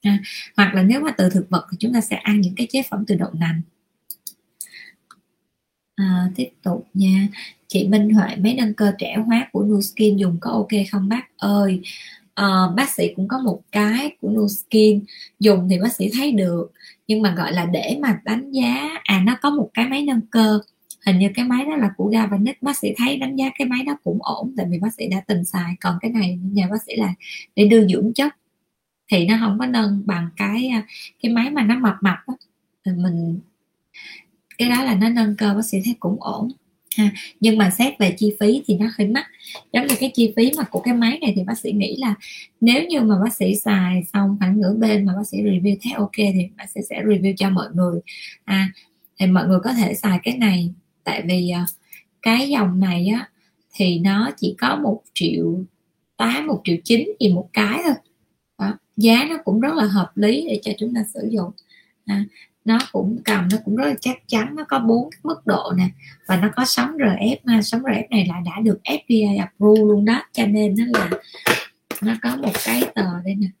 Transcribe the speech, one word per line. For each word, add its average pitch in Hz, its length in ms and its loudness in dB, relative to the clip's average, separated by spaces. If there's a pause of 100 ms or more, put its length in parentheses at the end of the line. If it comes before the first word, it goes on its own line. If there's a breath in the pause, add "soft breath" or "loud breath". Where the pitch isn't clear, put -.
À, 202 160 2 (380 loud breath)
hoặc 196 180 2
là 190 80 4
nếu 240 180 4
mà 311 160 -2
từ 185 140 2
thực 190 200 0
vật 180 200 -2
thì 180 100 -8
chúng 233 140 -2
ta 233 60 4
sẽ 202 160 -4
ăn 208 240 0
những 185 140 0
cái 233 160 -4
chế 269 120 -2
phẩm 202 240 -6
từ 202 80 2
đậu 180 180 -2
nành. 165 280 -2 (2250 loud breath)
À, 185 400 0
tiếp 254 120 -4 (140)
tục 185 320 -4
nha. 190 340 4 (380 loud breath)
Chị 196 220 0
Minh 208 220 4
Huệ, 214 260 4
máy 220 180 2
nâng 226 200 0
cơ 202 240 2
trẻ - 180 -6 (100)
hóa 233 260 2
của 202 120 0
Nu 208 160 2
Skin 208 360 2
dùng 180 240 2
có 233 100 -6
ok 226 180 -2 (240)
không 196 160 0
bác 240 280 -4
ơi? 202 440 2 (540 loud breath)
Ờ, 190 420 2
bác 269 140 0
sĩ 175 260 0
cũng 190 120 -2
có 254 100 -2
một 247 240 -2 (100)
cái 220 480 0
của 202 100 -4
Nu 214 180 0
Skin, 214 560 4 (360 loud breath)
dùng 196 300 4
thì 180 80 2
bác 226 140 0
sĩ 202 200 -4
thấy 269 200 -2
được, 180 400 -2 (340 loud breath)
nhưng 214 160 0
mà 190 120 2
gọi 160 180 -4
là 175 120 0
để 180 380 -2
mà 226 220 0
đánh 254 280 -4
giá, 269 520 -2
à, 190 220 2
nó 247 160 0
có 294 80 2
một 294 240 -2
cái 233 140 0
máy 269 140 -2
nâng 277 180 0
cơ, 214 400 2 (460)
hình 185 120 4
như 196 160 4
cái 240 100 -2
máy 247 200 0
đó 302 120 -4
là 214 200 0
của 190 120 -2
Gavanic, 214 540 0
bác 277 140 -2
sĩ - 200 -4
thấy 262 200 -2
đánh 269 200 -6
giá 262 220 -2
cái 254 100 -2
máy 254 180 -2
đó 285 180 -4
cũng 180 180 -2
ổn, - 340 -6
tại 185 140 -4
vì 175 80 -2
bác 208 160 -2
sĩ 220 140 -8
đã 190 180 -2
từng 180 180 0
xài. 175 360 -4
Còn 180 200 -2
cái 226 100 -4
này 185 320 -2
nhà 196 280 0
bác 214 160 -4
sĩ - 100 -8
là 196 180 -2 (420 loud breath)
để 208 80 6
đưa 208 240 8
dưỡng 190 260 2
chất 294 220 -2 (760)
thì 175 140 4
nó 220 140 4
không 214 180 0
có 254 80 -2
nâng 208 380 0
bằng 170 320 -2
cái, 220 320 -2
à, 226 180 -2 (360 loud breath)
cái 233 100 0
máy 240 180 0
mà 294 120 -2
nó 226 160 2
mập 226 220 2
mập 185 260 0
á. 254 80 -10 (500)
Thì 185 80 -2
mình, 170 480 -2 (1160 loud breath)
cái 240 100 0
đó 247 160 0
là 247 100 0
nó 208 140 2
nâng 220 280 2
cơ, 208 180 0
bác 220 100 0
sĩ 202 200 -2
thấy 233 160 -2
cũng 190 220 -4
ổn 233 300 -6 (440)
ha. 208 140 2 (300 loud breath)
Nhưng 220 180 4
mà 196 120 4
xét 254 280 -2
về 185 200 0
chi 208 220 0
phí 233 260 2
thì 196 100 2
nó 208 100 0 (120)
hơi 202 100 0
mắc. 262 180 -2 (460 loud breath)
Giống 269 140 0
như 269 140 2
cái 262 140 -2
chi 226 220 4
phí 240 200 4
mà 302 60 -4
của 185 180 -4
cái 240 140 0
máy 240 240 0
này 269 180 0
thì 185 80 -2
bác 226 140 -6
sĩ - 140 -6
nghĩ 202 240 -2
là 247 180 -2 (460 loud breath)
nếu 240 280 4
như 311 120 0
mà 214 140 4 (100)
bác 226 100 -2
sĩ 190 220 0
xài 185 460 0 (100)
xong 202 260 0
khoảng 196 220 2
nửa 196 140 2
bên 214 300 2
mà 185 120 2
bác 214 100 -6
sĩ 190 120 -6
review 196 440 2
thấy 240 100 -6
ok - 240 -4
thì 190 400 0
bác - 140 -18
sĩ 190 100 -10 (100)
sẽ - 120 -8
review 196 340 2
cho 190 140 0
mọi 180 240 0
người. 175 260 0 (440 loud breath)
À, 190 280 0 (460 loud breath)
thì 190 80 2
mọi 185 200 4
người 185 140 4
có 240 120 -4
thể 233 220 0
xài 185 280 0
cái 240 140 -4
này, 185 340 2 (340)
tại - 220 -6
vì, 180 240 0
à, 175 160 -2 (560 loud breath)
cái 240 260 0
dòng 196 320 0
này 180 260 0
á, 226 220 -2 (460)
thì 180 240 0
nó 196 380 2
chỉ - 220 -4
có 247 180 0
một 202 260 -4 (120)
triệu 170 500 -2 (520)
tám, 247 300 -2
một 277 180 -2
triệu 170 200 0
chín 285 360 2
gì 202 120 4
một 180 200 -2
cái 214 320 0
thôi. 294 100 2 (640)
Đó, 196 200 -4 (180)
giá 226 340 4
nó 330 140 -4
cũng 208 160 0
rất 294 140 0
là 277 100 2
hợp 190 300 0
lý 233 340 2
để 220 140 -4
cho 214 160 -6
chúng 240 160 -4
ta 233 60 -2 (140)
sử 214 180 -6
dụng. 190 180 -2 (560 soft breath)
À, 202 180 -2 (400 loud breath)
nó 226 140 2 (140)
cũng 202 320 -4
cầm, 196 280 0
nó 220 120 0
cũng 208 120 -2
rất 262 100 -2
là 285 140 -2
chắc 254 160 -4 (100)
chắn, 240 300 -4
nó 302 120 -8
có 269 100 -2
bốn 240 320 0
cái - 120 -20
mức 311 240 -6
độ 185 300 -2
nè, 180 120 2 (380 loud breath)
và 185 100 0
nó 202 200 2
có 254 100 0
sóng 254 320 0
R 285 40 0
F 208 340 0 (100)
ha. 226 160 4
Sóng 226 180 -2
R 269 60 -6
F 226 240 -2
này 202 180 2
là 175 180 -6
đã 175 140 -8
được 220 240 2
F 294 140 -4 (100)
D 208 300 2
A 190 60 -2
approve 208 380 6
luôn 208 220 4
đó, 226 180 2 (100)
cho 226 140 0
nên 208 320 2
nó 233 60 2 (160)
là 175 100 -2 (920 loud breath)
nó 220 200 0
có 247 140 -4
một 269 160 -4 (120)
cái 240 180 0 (120)
tờ 180 300 -4
đây 196 100 -4
nè. 202 120 -2 (140)